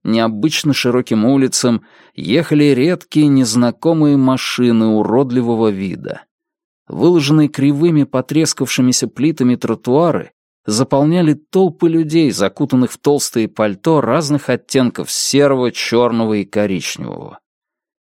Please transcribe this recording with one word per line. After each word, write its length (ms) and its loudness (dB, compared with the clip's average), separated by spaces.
необычно 680 -2
широким 540 0
улицам 580 0
ехали 520 0
редкие 600 2
незнакомые 920 2
машины 680 0
уродливого 840 0
вида. 560 -8
Выложенные 640 2
кривыми 540 0
потрескавшимися 1040 -2
плитами 480 0
тротуары 760 -2
заполняли 680 2
толпы 560 0
людей, 400 2
закутанных 640 0
в 80 -18
толстые 480 0
пальто 520 0
разных 500 -2
оттенков 600 -2
серого, 640 0
чёрного 640 0
и 100 -2
коричневого. 960 -6